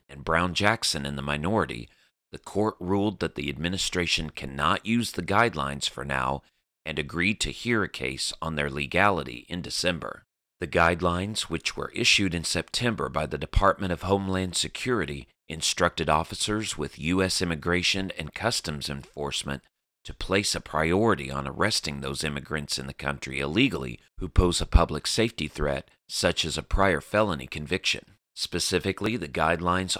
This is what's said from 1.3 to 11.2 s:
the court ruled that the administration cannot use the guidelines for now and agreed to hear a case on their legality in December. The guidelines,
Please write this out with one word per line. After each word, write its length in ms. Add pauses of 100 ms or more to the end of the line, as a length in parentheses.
the 80
court 400
ruled 400
that 160
the 120
administration 800
cannot 560
use 280
the 100
guidelines 640
for 160
now 380 (420)
and 140
agreed 400
to 140
hear 320
a 40
case 440 (100)
on 140
their 120
legality 800
in 140
December. 600 (340)
The 80
guidelines, 760